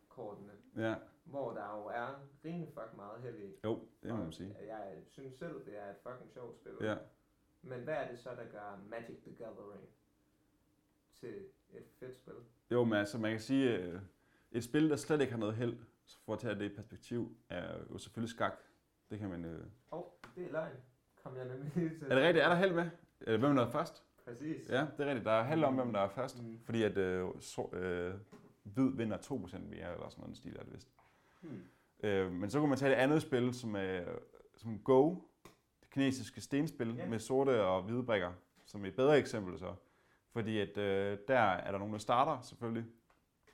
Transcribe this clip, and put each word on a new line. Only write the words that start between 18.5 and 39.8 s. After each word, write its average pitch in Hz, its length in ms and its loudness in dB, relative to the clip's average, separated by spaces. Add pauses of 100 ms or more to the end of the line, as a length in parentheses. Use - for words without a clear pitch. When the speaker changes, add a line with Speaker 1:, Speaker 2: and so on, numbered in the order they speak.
Speaker 2:
Det 104 100 -10
kan 101 100 -6
man, 85 160 -8
øh, 82 140 -8 (320)
Speaker 1:
Åh, 170 120 -8 (320)
det 180 120 -10
er - 40 -10
løgn. 151 240 -4 (480)
Kom 127 140 -10
jeg 127 80 -8
nemlig 135 280 -8
til. 160 360 -2
Speaker 2:
Er 127 60 6
det 135 80 8
rigtigt? 160 220 8
Er 160 40 8
der 175 60 8
held 185 180 4
med? 170 160 2 (320)
Eller 113 180 4
hvem 143 160 6
der 123 100 6
er 113 60 -4
først? 160 320 -4 (220)
Speaker 1:
Præcis. 139 440 -8
Speaker 2:
Ja, 135 180 2 (100)
det 143 60 0
er - 20 2
rigtigt. 131 200 0
Der 107 60 4
er 110 120 6
held 156 200 4
om, 135 120 6
hvem 123 180 2
der 101 60 4
er 98 100 6
først. 123 340 -6
Speaker 1:
Mm. 113 220 -12
Speaker 2:
Fordi 113 180 2
at, 98 140 4
øh, 92 320 2 (100)
sor-, - 360 -8
øh, 90 380 -2 (500)
hvid 131 320 2
vinder 110 220 -2
to 135 200 -6
procent 90 320 -10
mere, 85 240 -8
eller 78 160 -8
sådan - 80 -16
noget, - 100 -14
den - 80 -12
stil - 240 -14
er - 40 -12
det - 100 -14
vist. - 140 -16 (540)
Speaker 1:
Hmm. 127 200 -12 (420)
Speaker 2:
Øh, 95 280 2
men 92 180 -4
så 127 100 2
kunne 151 100 4
man 135 80 4
tage 135 120 4
det 135 60 8
andet 139 260 6
spil, 123 320 0
som 117 220 -6
er, 95 260 -2 (560)
som 110 220 -8
Go, 139 360 8 (680)
det - 80 -20
kinesiske 127 520 0
stenspil 139 560 -2
Speaker 1:
Ja. 170 120 -6
Speaker 2:
med 113 100 0
sorte 131 440 4
og 92 200 4
hvide 117 200 -2
brikker, 101 280 2 (340)
som 101 200 -8
et 95 100 -6
bedre 143 240 8
eksempel 101 400 -2
så. 92 140 -6 (560)